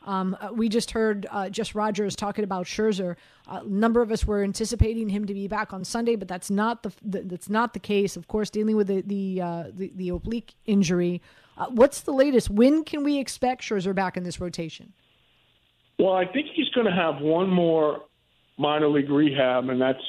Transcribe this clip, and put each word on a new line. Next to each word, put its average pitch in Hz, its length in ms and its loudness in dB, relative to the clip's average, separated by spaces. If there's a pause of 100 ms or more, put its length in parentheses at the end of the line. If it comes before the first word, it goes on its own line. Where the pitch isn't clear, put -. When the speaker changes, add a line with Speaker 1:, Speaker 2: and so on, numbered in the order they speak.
Speaker 1:
Um, 190 340 -2
uh, 208 140 -10
we 226 160 0
just 226 220 0
heard, 214 400 0
uh, 196 180 -4
Jess 208 240 -6
Rogers 208 420 -2
talking 208 280 -4
about 185 240 -4
Scherzer. 190 480 -2 (320)
Uh, - 160 -10
a - 40 -12
number 226 360 4
of 214 80 0
us 220 120 0
were 208 200 0
anticipating 220 640 0
him 208 160 -2
to 202 80 -6
be 196 140 -6
back 214 260 -4
on 190 100 -8
Sunday, 233 320 0
but 190 120 -8
that's 180 240 -8
not 220 320 0
the, 190 100 -8 (100)
the, 196 200 -6
that's 180 260 -10
not 226 240 0
the 190 60 -8
case. 202 360 0
Of 175 120 -14
course, 214 240 -2
dealing 214 240 0
with 208 100 4
the, 190 160 0
the, 190 400 -4
uh, 170 220 -6 (100)
the, 185 220 -8
the 185 140 -6
oblique 220 440 -6 (140)
injury. 175 560 2 (340)
Uh, - 140 -4
what's 254 300 4
the - 120 -4
latest? 262 380 4
When 269 320 6
can 294 200 -6
we 285 140 0
expect 254 460 -4
Scherzer 196 320 -2
back 185 200 -2
in 180 80 -6
this 175 160 -10
rotation? 170 540 -10 (1040)
Speaker 2:
Well, 185 160 4
I 180 140 2
think 294 260 -4
he's 277 160 -2
gonna 214 260 2
have 160 240 0
one 165 300 2
more 165 540 2 (560)
minor 151 280 2
league 143 220 2
rehab, 135 600 2
and 127 120 0
that's 131 160 2 (120)